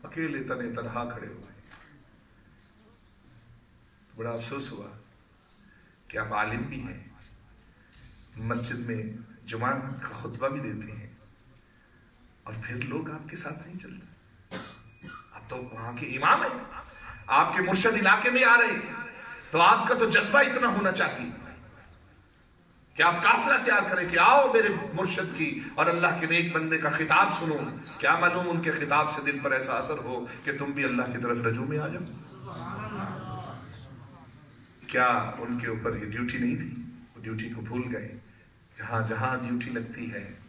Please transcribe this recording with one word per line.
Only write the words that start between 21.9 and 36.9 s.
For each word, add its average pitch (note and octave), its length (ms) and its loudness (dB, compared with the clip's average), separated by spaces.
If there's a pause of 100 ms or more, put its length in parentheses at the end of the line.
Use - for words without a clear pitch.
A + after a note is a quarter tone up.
کہ D3 80 0
آپ F3 220 4
قافلہ A#3 300 6 (120)
تیار G#3 240 4
کریں F3+ 220 0
کہ E3+ 80 4
آؤ B3+ 340 8
میرے G#3+ 160 6 (240)
مرشد F#3 440 -2
کی D3+ 220 -2 (160)
اور D3+ 100 4
اللہ E3+ 220 2 (120)
کے E3 60 -2
نیک E3+ 280 2
بندے D#3+ 240 0
کا D3+ 120 0
خطاب D#3+ 380 4 (120)
سنو۔ D3+ 380 -4 (200)
کیا C#3+ 180 4
معلوم F3 340 2
ان E3+ 120 0
کے D#3+ 100 0
خطاب D3 420 2
سے C#3+ 120 -6
دل C#3 180 0
پر C#3 80 2
ایسا C3 220 0
اثر C#3+ 240 -2
ہو B2+ 280 -6 (180)
کہ C#3 160 -4
تم C#3+ 60 -2
بھی C#3+ 180 -4
اللہ B2 200 0
کی A#2+ 200 -4
طرف A#2+ 220 0
رجوع A#2 200 0
میں D3+ 140 -2
آ D3+ 80 -4
جاؤ۔ - 160 -6 (2750)
کیا A#2+ 500 2
ان A#2+ 220 -4
کے A#2+ 80 -6
اوپر A2 280 -2
یہ G#2+ 160 -6
ڈیوٹی A#2+ 260 -4
نہیں A#2+ 180 0
تھی؟ - 180 -6 (420)